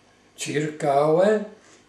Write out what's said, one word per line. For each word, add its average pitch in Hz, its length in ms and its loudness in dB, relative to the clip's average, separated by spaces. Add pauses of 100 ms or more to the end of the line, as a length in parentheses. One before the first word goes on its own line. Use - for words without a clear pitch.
(380)
ĉirkaŭe, 151 920 0 (600)